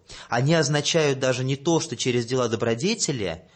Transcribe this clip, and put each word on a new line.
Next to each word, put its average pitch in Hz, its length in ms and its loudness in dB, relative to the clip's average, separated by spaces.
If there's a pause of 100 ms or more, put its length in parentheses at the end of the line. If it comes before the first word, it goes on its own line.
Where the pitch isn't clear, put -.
(300)
они 139 260 2
означают 147 640 2
даже 127 240 0
не 131 120 -2
то, 160 240 0
что 147 160 -6
через 120 300 0
дела 123 220 0
добродетели 117 960 -2 (120)